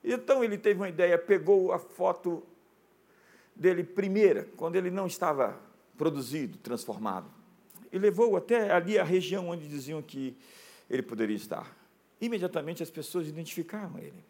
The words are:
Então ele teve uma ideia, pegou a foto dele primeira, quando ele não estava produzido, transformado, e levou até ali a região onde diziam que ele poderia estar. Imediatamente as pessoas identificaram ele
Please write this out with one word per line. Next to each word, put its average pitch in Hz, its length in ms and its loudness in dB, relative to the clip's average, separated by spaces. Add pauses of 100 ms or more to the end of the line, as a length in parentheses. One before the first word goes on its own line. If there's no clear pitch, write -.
Então 247 400 2
ele 214 160 0
teve 202 220 2
uma 196 80 -2
ideia, 175 300 4
pegou 185 560 4
a 175 60 0
foto 175 600 -2 (1120)
dele 175 300 2
primeira, 196 640 2 (100)
quando 165 220 -4
ele 180 120 -2
não 190 160 -4
estava 147 540 0 (380)
produzido, 143 640 -4
transformado, 104 720 -8 (640)
e 190 80 -4
levou 202 380 4
até 214 340 2
ali 180 260 2
a 185 60 4
região 175 460 0
onde 165 180 -8
diziam 147 340 -8
que 131 360 -8 (520)
ele 127 120 -2
poderia 107 340 -2
estar. - 400 -8 (460)
Imediatamente 175 600 -4
as 160 80 -6
pessoas 156 380 -6
identificaram 165 720 -8
ele 147 300 -18